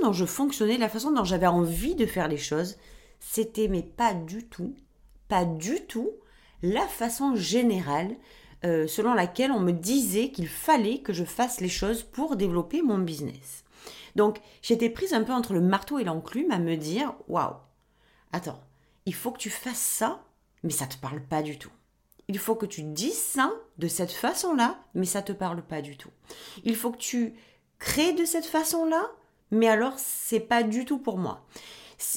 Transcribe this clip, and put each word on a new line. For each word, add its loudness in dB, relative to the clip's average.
dont 6
je 2
fonctionnais, 2
la 4
façon -2
dont 4
j'avais 4
envie 2
de 4
faire -2
les 0
choses, -2
c'était -2
mais 0
pas 0
du -8
tout, -10
pas 2
du -2
tout -4
la 0
façon 0
générale, 2
euh, 4
selon 2
laquelle 2
on 2
me 4
disait 2
qu'il -4
fallait 2
que -4
je -2
fasse -2
les 0
choses 0
pour -4
développer 0
mon 2
business. -6
Donc, 4
j'étais 4
prise -2
un 2
peu -2
entre 0
le 4
marteau 2
et 0
l'enclume -2
à 2
me 0
dire, « -2
Waouh, -2
attends, -6
il -2
faut -6
que -14
tu -8
fasses -8
ça, -2
mais -2
ça -2
te -12
parle -8
pas -2
du -6
tout. -18
Il -4
faut 0
que -2
tu -10
dises -4
ça 0
de -2
cette -2
façon-là, 0
mais 0
ça -2
te -8
parle -4
pas -8
du -14
tout. -20
Il 2
faut -2
que -10
tu -2
crées 2
de 2
cette 0
façon-là, 2
mais 6
alors 4
c'est -2
pas 2
du 0
tout -2
pour -4
moi. -4